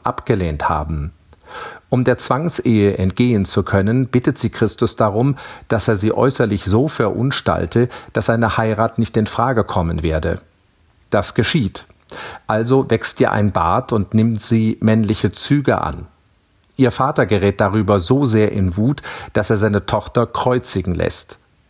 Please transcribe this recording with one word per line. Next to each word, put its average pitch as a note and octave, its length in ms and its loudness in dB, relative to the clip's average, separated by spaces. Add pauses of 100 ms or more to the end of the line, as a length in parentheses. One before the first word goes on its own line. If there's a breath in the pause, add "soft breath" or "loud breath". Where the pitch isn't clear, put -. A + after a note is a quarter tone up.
abgelehnt F2 640 -2
haben. D2+ 420 -4 (800 loud breath)
Um B2 140 2
der B2 120 2
Zwangsehe A#2 800 0
entgehen G2+ 480 0
zu F#2+ 200 -2
können, A2 420 0
bittet B2 320 0
sie A2+ 100 -2
Christus - 480 -2
darum, A#2 400 0 (320 loud breath)
dass A2+ 200 -2
er A2 80 2
sie G2+ 140 0
äußerlich A#2 540 0
so A#2+ 240 2
verunstalte, A2+ 1000 0 (240 loud breath)
dass A2+ 160 0
eine A2+ 260 0
Heirat A2 420 0
nicht A2+ 200 -2
in G#2+ 80 2
Frage A#2 360 0
kommen E2+ 400 -2
werde. D#2+ 380 -2 (720)
Das G#2 240 0
geschieht. - 500 0 (640 loud breath)
Also A#2+ 420 2
wächst - 320 -2
ihr A#2+ 100 4
ein G#2 220 2
Bart E2+ 400 0
und G#2 220 0
nimmt A2 260 2
sie A2 400 0
männliche A2 520 2
Züge C3 500 0
an. D2 240 -6 (720)
Ihr B2 140 4
Vater C3+ 340 0
gerät G2+ 340 2
darüber G2+ 400 2
so C3 240 2
sehr A2 280 2
in F#2 260 -2
Wut, B2+ 240 0 (320 loud breath)
dass G#2+ 160 0
er A2 80 2
seine G2+ 260 0
Tochter A2+ 420 -2
kreuzigen G2 680 -2
lässt. - 440 -6 (320)